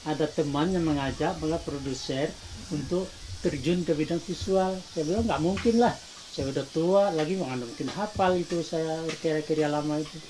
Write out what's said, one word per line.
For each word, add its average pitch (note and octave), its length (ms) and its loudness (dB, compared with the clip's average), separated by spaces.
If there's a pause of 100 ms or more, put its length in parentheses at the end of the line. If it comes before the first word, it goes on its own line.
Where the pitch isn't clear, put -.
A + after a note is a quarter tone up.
ada D#3 240 0
teman D3+ 400 0
yang F3 160 2
mengajak, D3 560 0
malah D#3 160 0
produser, C#3 720 -4 (400)
untuk F3 380 -2 (340)
terjun D#3 400 0
ke D#3+ 80 0
bidang D#3 320 0
visual. F#3+ 560 0 (160)
Saya E3 80 0
bilang, E3+ 240 0
Nggak C#3+ 160 2
mungkin G3 380 2
lah, A#3 120 6 (380)
saya C3+ 200 -4
udah C3+ 200 -2
tua, F3+ 400 4
lagi D#3+ 240 0
mana B2+ 280 -2
mungkin A#2+ 280 -6
hafal F#3+ 480 2
itu F3 240 0
saya D#3+ 400 -2 (160)
kriteria D#3 500 2
lama D3+ 300 0
itu. D#3 180 -6 (120)